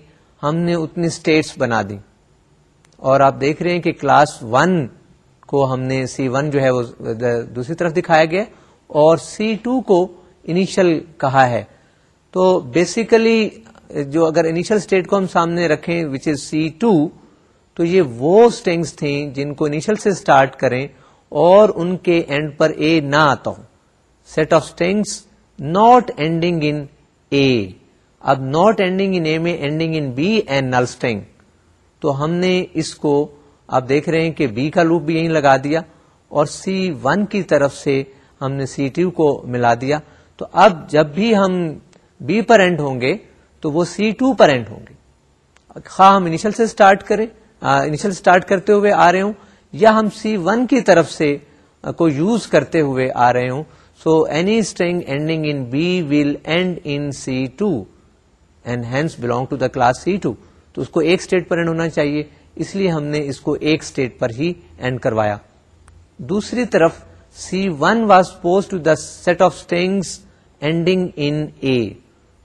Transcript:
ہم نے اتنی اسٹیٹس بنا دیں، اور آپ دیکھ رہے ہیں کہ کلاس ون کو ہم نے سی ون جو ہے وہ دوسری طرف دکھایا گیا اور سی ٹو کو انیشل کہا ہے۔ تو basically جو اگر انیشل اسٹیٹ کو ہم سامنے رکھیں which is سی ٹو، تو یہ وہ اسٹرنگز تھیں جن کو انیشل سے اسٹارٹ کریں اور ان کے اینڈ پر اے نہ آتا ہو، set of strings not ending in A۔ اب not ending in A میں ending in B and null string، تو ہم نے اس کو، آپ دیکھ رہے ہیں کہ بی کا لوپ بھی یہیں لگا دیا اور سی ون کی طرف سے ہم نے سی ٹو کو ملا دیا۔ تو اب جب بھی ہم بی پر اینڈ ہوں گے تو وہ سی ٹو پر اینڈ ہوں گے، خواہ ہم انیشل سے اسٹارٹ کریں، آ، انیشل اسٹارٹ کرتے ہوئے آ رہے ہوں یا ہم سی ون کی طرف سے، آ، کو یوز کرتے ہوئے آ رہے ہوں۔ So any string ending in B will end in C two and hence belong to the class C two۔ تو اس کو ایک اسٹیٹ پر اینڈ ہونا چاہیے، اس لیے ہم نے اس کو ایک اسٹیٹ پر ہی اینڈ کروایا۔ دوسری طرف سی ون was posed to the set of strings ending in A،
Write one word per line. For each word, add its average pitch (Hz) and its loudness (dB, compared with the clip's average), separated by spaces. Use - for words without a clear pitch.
ہم 151 -2
نے 175 -2
اتنی 170 -4
اسٹیٹس 160 -2
بنا 117 -2
دیں، 104 -12
اور 135 0
آپ 135 2
دیکھ 147 -2
رہے 175 -2
ہیں 175 -2
کہ 160 -2
کلاس 139 2
ون 139 0
کو 135 -2
ہم 127 -4
نے 131 -4
سی 131 -6
ون 139 -2
جو 139 0
ہے 135 2
وہ 127 0
دوسری 127 -8
طرف 165 -4
دکھایا 165 2
گیا 175 -4
اور 156 4
سی 214 -6
ٹو 247 -4
کو 185 2
انیشل 175 0
کہا 131 2
ہے۔ 110 -4
تو 185 0
basically 226 2
جو 160 2
اگر 160 2
انیشل 170 -2
اسٹیٹ 190 0
کو 202 0
ہم 190 0
سامنے 170 0
رکھیں 170 -2
which 139 -4
is 151 0
سی 156 -4
ٹو، 180 2
تو 170 -4
یہ 175 2
وہ 147 4
اسٹرنگز 170 0
تھیں 143 -4
جن 143 -6
کو 156 -2
انیشل 156 -2
سے 208 -2
اسٹارٹ 135 2
کریں 131 -2
اور 185 6
ان 175 -4
کے 170 0
اینڈ 147 -4
پر 156 2
اے 160 0
نہ 143 -2
آتا 143 2
ہو، 98 -12
set 156 2
of 143 -2
strings 190 -4
not 226 4
ending 165 0
in 147 -6
A۔ 131 4
اب 131 0
not 180 2
ending 190 -2
in 160 0
A 160 -2
میں 170 -2
ending 156 -4
in 147 -4
B 196 0
and 139 0
null 127 2
string، 120 -4
تو 143 -2
ہم 156 -2
نے 185 0
اس 160 -6
کو، 147 0
آپ 127 -2
دیکھ 147 0
رہے 160 0
ہیں 165 -2
کہ 151 -4
بی 120 -4
کا 175 0
لوپ 165 2
بھی 156 -4
یہیں 165 -2
لگا 139 4
دیا 143 -4
اور 147 0
سی 185 -6
ون 175 0
کی 202 -4
طرف 143 0
سے 135 -2
ہم 135 -4
نے 139 -6
سی 139 -6
ٹو 170 -2
کو 147 0
ملا 123 2
دیا۔ 143 -2
تو - -10
اب 170 4
جب 151 4
بھی 202 0
ہم 185 0
بی 175 -2
پر 226 6
اینڈ 180 2
ہوں 135 -4
گے 143 -2
تو 156 -6
وہ 165 0
سی 208 -2
ٹو 254 0
پر 202 6
اینڈ 120 -2
ہوں 101 -16
گے، - -20
خواہ 190 6
ہم 190 2
انیشل 165 -2
سے 233 -2
اسٹارٹ 202 4
کریں، 220 -2
آ، 135 2
انیشل 151 -4
اسٹارٹ 185 4
کرتے 202 0
ہوئے 208 4
آ 170 6
رہے 185 0
ہوں 208 -4
یا 214 4
ہم 220 0
سی 214 -4
ون 208 0
کی 247 2
طرف 165 4
سے، 143 -2
آ، 139 -8
کو 165 0
یوز 180 -2
کرتے 160 2
ہوئے 131 0
آ 123 4
رہے 123 0
ہوں۔ 131 -6
So 160 4
any 190 0
string 175 -2
ending 156 -4
in 143 -4
B 175 0
will 147 0
end 185 -2
in 143 -6
C 139 -10
two 143 -4
and 120 -4
hence 127 -6
belong 120 -2
to 131 -6
the 127 -2
class 127 4
C 165 -4
two۔ 175 -4
تو 143 -8
اس 131 -8
کو - -2
ایک 170 2
اسٹیٹ 180 -2
پر 180 0
اینڈ 170 -2
ہونا 165 -4
چاہیے، 147 -2
اس - -8
لیے 196 0
ہم 160 -2
نے 147 -4
اس 139 -8
کو 147 -4
ایک 151 -2
اسٹیٹ - -6
پر 123 -2
ہی 143 -4
اینڈ 127 -6
کروایا۔ 107 -2
دوسری 208 -4
طرف 165 2
سی 190 -6
ون 170 0
was 202 6
posed 190 0
to - -6
the 156 2
set 180 2
of - 4
strings 180 -4
ending 170 0
in 147 -2
A، 127 0